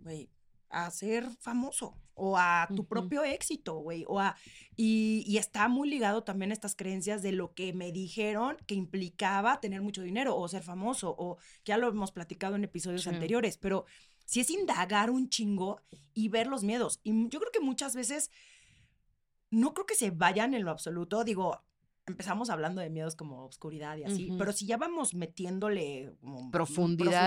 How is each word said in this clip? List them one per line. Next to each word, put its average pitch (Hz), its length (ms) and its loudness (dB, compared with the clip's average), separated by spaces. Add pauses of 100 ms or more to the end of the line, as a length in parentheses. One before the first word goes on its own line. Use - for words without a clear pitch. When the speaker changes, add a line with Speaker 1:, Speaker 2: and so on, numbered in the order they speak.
Speaker 1:
güey, 160 280 -10 (400)
a 170 200 -4
ser 220 380 -2 (120)
famoso 240 560 -4 (180)
o 190 240 2
a 175 360 6
tu 196 80 0
Speaker 2:
Ujú. - 60 -10
Speaker 1:
propio 202 360 0
éxito, 277 540 -4
güey, 165 300 -6
o 202 120 0
a, 196 160 2 (380)
y, 220 520 4
y 202 120 2
está 214 300 2
muy 269 200 2
ligado 226 360 2
también 196 260 -2
a 220 40 0
estas 214 200 -6
creencias 190 480 -4
de 190 100 0
lo 180 220 -2
que 185 180 -4
me 180 200 -6
dijeron 214 640 -2 (100)
que 208 80 -4
implicaba 196 840 0
tener 196 220 -4
mucho 202 200 -4
dinero 214 340 0
o 175 120 -2
ser 180 140 -6
famoso, 185 560 -4
o 170 180 -6 (260)
que 208 100 -2
ya 208 60 4
lo 240 100 4
hemos 202 240 0
platicado 190 440 -4
en 202 80 0
episodios 180 380 -4
Speaker 2:
Sí. 180 80 -4
Speaker 1:
anteriores, 175 480 0
pero 190 260 0 (400)
sí - 160 0
es 247 100 2
indagar 214 600 2
un 254 180 2
chingo 202 540 0 (320)
y 220 140 2
ver 226 200 2
los 262 160 -2
miedos. 214 400 0
Y 214 60 0
m-, 226 180 4
yo 277 100 -6
creo 480 140 -2
que 440 80 2
muchas 269 340 0
veces 254 360 -2 (1200)
no 247 240 4
creo 392 120 -6
que 440 80 -2
se 208 160 2
vayan 190 440 4
en 220 100 0
lo 170 60 -2
absoluto. 175 540 -2
Digo, 190 380 0 (440)
empezamos 196 440 -2
hablando 170 300 -2
de 160 100 -6
miedos 160 260 -4
como 135 280 -12
oscuridad 151 520 -10
y 151 80 -8
así, 190 260 -2
Speaker 2:
Ujú. 180 80 -2
Speaker 1:
pero 202 140 0
si 202 140 -4
ya 226 100 2
vamos 320 380 -2
metiéndole 175 1040 -4
como 127 300 -12
Speaker 2:
Profundidad, 170 760 4